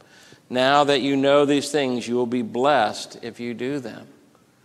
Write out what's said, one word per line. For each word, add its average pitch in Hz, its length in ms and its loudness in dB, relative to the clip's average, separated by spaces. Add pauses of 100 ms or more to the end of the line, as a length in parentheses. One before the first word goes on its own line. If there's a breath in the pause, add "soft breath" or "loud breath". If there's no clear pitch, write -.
(520 loud breath)
Now 135 320 4
that 139 180 2
you 139 160 0
know 139 280 4
these 139 260 0
things, 127 360 -2
you 117 80 -2
will 123 120 0
be 120 160 -2
blessed 117 800 -2
if 113 160 -14
you 120 160 -10
do 131 240 -6
them." 113 260 -14 (600)